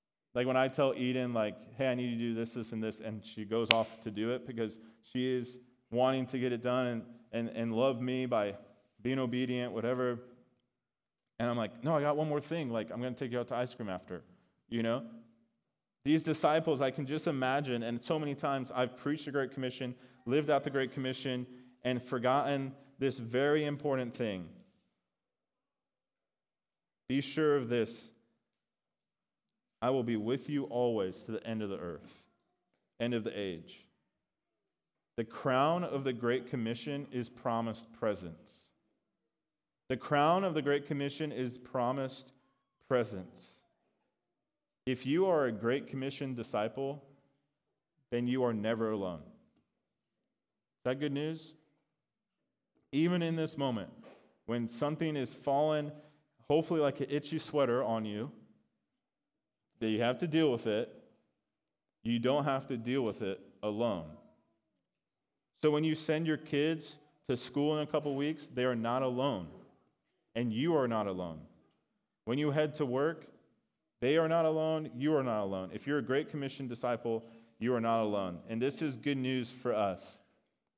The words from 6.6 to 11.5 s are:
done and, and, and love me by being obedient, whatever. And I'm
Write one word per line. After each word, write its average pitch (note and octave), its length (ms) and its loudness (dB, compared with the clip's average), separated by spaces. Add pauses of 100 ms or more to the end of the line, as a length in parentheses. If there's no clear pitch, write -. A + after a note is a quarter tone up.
done B2 240 2
and, A#2 340 -4 (120)
and, A#2 180 -2
and A#2 260 -2
love B2 240 4
me B2+ 240 -2
by G#2 320 2 (460)
being C3 160 0
obedient, B2 540 -2
whatever. A#2+ 460 0 (1200)
And A#2+ 80 0
I'm A#2+ 80 0